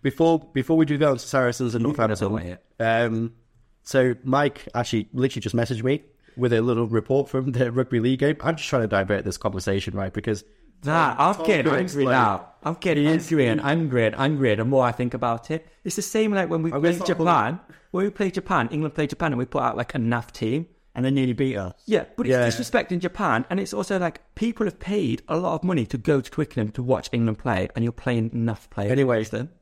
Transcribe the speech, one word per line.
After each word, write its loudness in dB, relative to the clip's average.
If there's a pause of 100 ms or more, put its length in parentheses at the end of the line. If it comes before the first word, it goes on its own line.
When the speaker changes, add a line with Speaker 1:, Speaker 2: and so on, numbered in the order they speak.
Speaker 1:
Before, 4 (160)
before 2
we 6
do -2
go 4
on 2
to -12
Saracens 0
and 0
Speaker 2:
You 0
can 0
Speaker 1:
Northampton, -2
Speaker 2:
have -8
it. -14 (180)
Speaker 1:
um, 0 (500)
so 2 (100)
Mike 0
actually -2
literally -2
just -4
messaged -2
me -2 (320)
with 2
a 4
little 0
report 0
from -2
the 0
rugby 0
league 0
game. 2
I'm -2
just -10
trying 0
to 0
divert 0
this -4
conversation, -4
right? -6
Because -4 (400)
Speaker 2:
Nah, 0
I'm 4
Speaker 1:
Tom -4
Speaker 2:
getting 4
Speaker 1:
could 4
Speaker 2:
angry 2
Speaker 1:
explain. 0
Speaker 2:
now. 2 (140)
I'm -4
getting 0
Speaker 1:
He 4
is 0
Speaker 2:
angry 4
and 2
angry 2
and 2
angry 2
the 0
more 4
I 2
think -4
about -4
it. -6 (160)
It's -6
the -4
same 0
like 0
when 0
we -2
Speaker 1:
I'm -2
Speaker 2:
played 2
Speaker 1:
gonna -4
Speaker 2:
Japan. 2 (300)
When 0
we 0
played -2
Japan, 0
England -4
played -2
Japan -2
and -2
we -2
put -2
out, 0
like, -6
a -2
naff -2
team. -4 (280)
Speaker 3:
And -2
they 2
nearly 2
beat -2
us. -6 (120)
Speaker 2:
Yeah, 2 (120)
but -2
it's 0
Speaker 1:
Yeah. 4
Speaker 2:
disrespecting -2
Japan, -2
and -2
it's -6
also, -2
like, -4 (140)
people -2
have -6
paid -2
a -2
lot -2
of -4
money 0
to -6
go 2
to -14
Twickenham -4
to -6
watch 0
England 0
play, -2
and 0
you're -2
playing -2
naff -4
players -2
Speaker 1:
Anyway, 2
Speaker 2:
against -4
them. -6 (120)